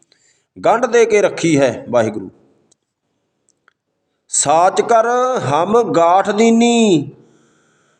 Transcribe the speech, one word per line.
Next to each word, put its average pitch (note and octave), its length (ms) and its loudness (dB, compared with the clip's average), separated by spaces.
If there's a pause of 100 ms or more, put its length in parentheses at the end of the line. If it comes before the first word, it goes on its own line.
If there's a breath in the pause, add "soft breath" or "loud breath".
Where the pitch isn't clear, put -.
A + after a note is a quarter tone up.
(640)
ਗੰਢ A3+ 220 2
ਦੇ A#3 180 2
ਕੇ G#3+ 180 0
ਰੱਖੀ D#3+ 380 0
ਹੈ A2+ 300 -2
ਵਾਹਿਗੁਰੂ। A2 400 -4 (2000)
"ਸਾਚ F3 520 0
ਕਰ A3+ 260 0 (320)
ਹਮ F3 540 -2
ਗਾਠ F3 380 2
ਦੀਨੀ, A3+ 800 2 (880)